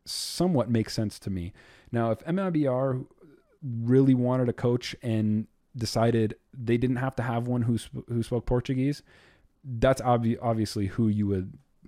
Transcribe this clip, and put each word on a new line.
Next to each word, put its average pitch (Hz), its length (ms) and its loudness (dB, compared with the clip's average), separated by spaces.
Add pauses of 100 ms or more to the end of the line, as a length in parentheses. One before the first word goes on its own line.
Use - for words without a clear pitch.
somewhat 160 640 0
make 117 200 0
sense 107 300 -6
to - 100 -10
me. 90 220 -6 (400)
Now, 117 200 0
if 110 140 -4
M 175 140 -2
I 190 120 -2
B 151 160 0
R 127 320 0 (640)
really 127 520 4
wanted 123 340 2
a 113 60 0
coach - 480 -2
and 110 460 0 (280)
decided 113 600 2 (180)
they 120 240 0
didn't 123 200 0
have 131 200 -4
to 120 60 -2
have 120 240 -2
one 123 160 0
who 117 180 2
sp-, - 260 -14
who 117 160 -2
spoke 120 220 -4
Portuguese, 131 580 -2 (640)
that's 131 360 2
obvi-, 117 400 2
obviously 110 460 0
who 110 220 2
you 104 180 2
would, 98 300 -2 (300)